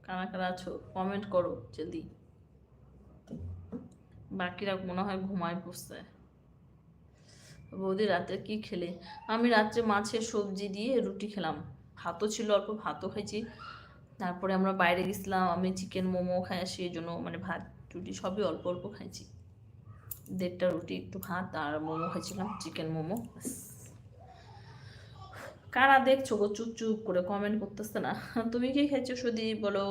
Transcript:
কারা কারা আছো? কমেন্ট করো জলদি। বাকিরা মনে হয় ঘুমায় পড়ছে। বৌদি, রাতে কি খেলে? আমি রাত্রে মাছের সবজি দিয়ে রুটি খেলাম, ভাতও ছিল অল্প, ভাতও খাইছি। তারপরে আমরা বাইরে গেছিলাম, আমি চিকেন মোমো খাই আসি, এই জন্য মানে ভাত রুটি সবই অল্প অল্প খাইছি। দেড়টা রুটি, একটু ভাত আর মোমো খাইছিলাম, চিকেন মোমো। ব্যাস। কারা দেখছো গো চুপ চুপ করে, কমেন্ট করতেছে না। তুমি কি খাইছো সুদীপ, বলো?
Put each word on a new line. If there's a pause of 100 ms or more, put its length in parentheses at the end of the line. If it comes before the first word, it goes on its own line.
কারা
কারা
আছো? (240)
কমেন্ট (100)
করো (220)
জলদি। (2500)
বাকিরা (160)
মনে
হয়
ঘুমায়
পড়ছে। (1800)
বৌদি,
রাতে (120)
কি (120)
খেলে? (460)
আমি (100)
রাত্রে (120)
মাছের
সবজি (100)
দিয়ে (140)
রুটি
খেলাম, (420)
ভাতও
ছিল
অল্প, (140)
ভাতও
খাইছি। (800)
তারপরে
আমরা (100)
বাইরে
গেছিলাম, (120)
আমি (100)
চিকেন
মোমো (100)
খাই
আসি,
এই
জন্য (140)
মানে
ভাত (300)
রুটি
সবই
অল্প
অল্প (120)
খাইছি। (1120)
দেড়টা
রুটি,
একটু (100)
ভাত (140)
আর (140)
মোমো
খাইছিলাম, (140)
চিকেন
মোমো। (160)
ব্যাস। (2250)
কারা (120)
দেখছো
গো (100)
চুপ
চুপ
করে, (100)
কমেন্ট
করতেছে
না। (400)
তুমি
কি
খাইছো
সুদীপ, (100)
বলো?